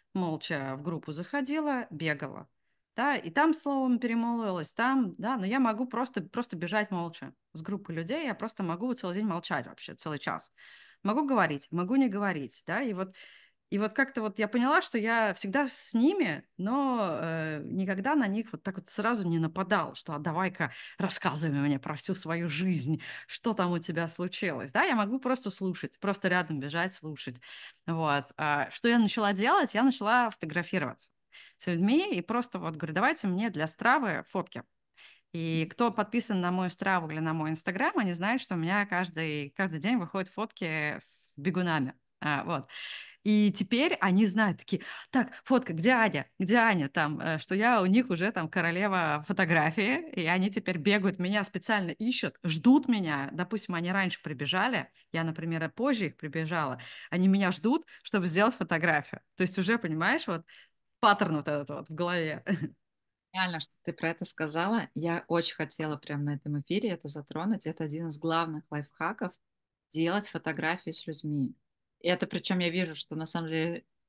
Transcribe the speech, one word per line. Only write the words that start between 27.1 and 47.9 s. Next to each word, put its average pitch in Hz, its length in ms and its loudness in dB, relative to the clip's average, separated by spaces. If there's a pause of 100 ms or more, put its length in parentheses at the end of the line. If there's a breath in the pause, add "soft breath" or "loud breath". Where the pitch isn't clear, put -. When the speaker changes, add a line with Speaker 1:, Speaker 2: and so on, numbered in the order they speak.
Speaker 1:
Вот. 156 380 0 (120)
А 147 340 0
что - 180 -2
я 240 100 6
начала 208 340 4
делать? 262 400 2
Я 214 100 4
начала 247 460 4
фотографироваться 165 800 -4 (480 loud breath)
с - 100 -6
людьми 226 460 4
и 180 80 0
просто 226 380 -2
вот 165 160 -4
говорю: 156 180 -6
"Давайте 233 340 2
мне 196 220 0
для 156 180 -2
Стравы 226 600 2
фотки". - 360 -6 (680 loud breath)
И 160 380 0
кто 240 200 2
подписан 208 500 0
на 175 100 2
мою 185 180 0
Страву 180 400 0
или 156 100 -4
на 160 140 0
мой 156 180 -2
Инстаграм, 190 460 -2
они 196 160 2
знают, 202 280 0
что - 140 -6
у - 20 -2
меня 185 280 0
каждый, 160 720 -2
каждый 170 240 -2
день 220 180 2
выходят 190 320 -2
фотки 156 720 -4
с - 380 -20
бегунами. 156 560 0 (260)
А, 147 240 0
вот. 165 240 -4 (560 loud breath)
И 208 300 6
теперь 247 480 2
они 190 240 6
знают, 196 320 2
такие: - 240 -4 (300 loud breath)
"Так, 254 200 2 (140)
фотка, 247 280 2
где 165 180 4
Аня? 214 360 4 (120)
Где 190 180 4
Аня?" 202 320 4
Там, 151 320 0
э, 156 180 -2
что - 160 -4
я 220 260 4
у 185 40 4
них 233 240 6